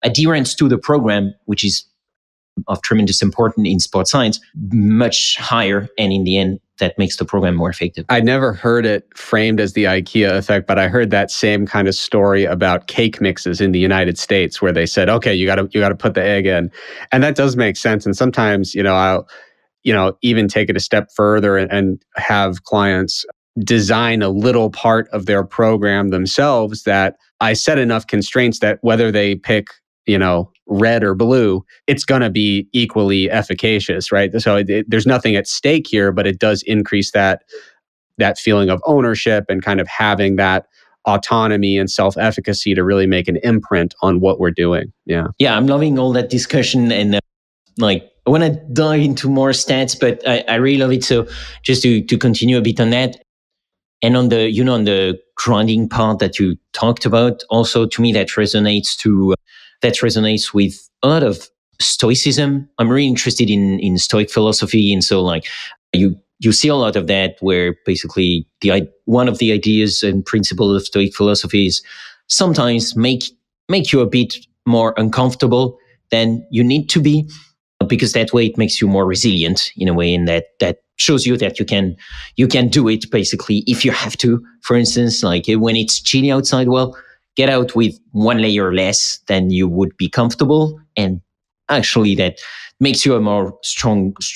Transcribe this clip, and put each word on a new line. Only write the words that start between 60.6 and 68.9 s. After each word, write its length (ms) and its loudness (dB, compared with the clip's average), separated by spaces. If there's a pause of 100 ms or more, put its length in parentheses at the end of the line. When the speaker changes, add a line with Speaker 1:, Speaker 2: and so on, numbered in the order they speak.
Speaker 1:
a 40 2
lot 160 4
of 260 -2 (320)
Stoicism. 880 0 (100)
I'm 100 2
really 180 2
interested 420 0
in, 300 2
in 180 0
Stoic 340 0
philosophy. 640 2
And 100 0
so, 180 0
like, 240 -2 (460)
you, 260 2 (220)
you 140 2
see 160 2
a 60 2
lot 200 0
of 120 -4
that 340 -2
where 340 0 (100)
basically 640 -2 (140)
the 100 2
i-, 160 0 (180)